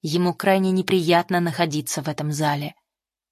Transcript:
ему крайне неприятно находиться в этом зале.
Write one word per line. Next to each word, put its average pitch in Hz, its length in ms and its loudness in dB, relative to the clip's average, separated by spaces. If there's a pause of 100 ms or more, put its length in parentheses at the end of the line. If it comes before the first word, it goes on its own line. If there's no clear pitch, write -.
ему 170 320 0
крайне 190 380 2
неприятно 180 680 2
находиться 156 600 -2
в 139 60 -6
этом 151 240 -4
зале. 147 440 -2 (560)